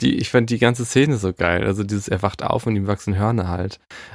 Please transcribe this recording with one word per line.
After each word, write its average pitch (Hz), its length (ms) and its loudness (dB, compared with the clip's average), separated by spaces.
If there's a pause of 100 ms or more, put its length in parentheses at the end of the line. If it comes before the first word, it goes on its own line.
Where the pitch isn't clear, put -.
Die, 131 160 2
ich - 120 -4
fand 117 220 4
die 117 80 0
ganze 120 260 2
Szene 139 320 2
so 95 160 -2
geil. 87 320 0
Also 101 180 0
dieses, 101 240 -4
er 92 140 -2
wacht - 220 -2
auf - 240 -2
und 110 80 0
ihm 98 120 -2
wachsen 101 300 -2
Hörner 104 300 0
halt. 90 320 -4 (360)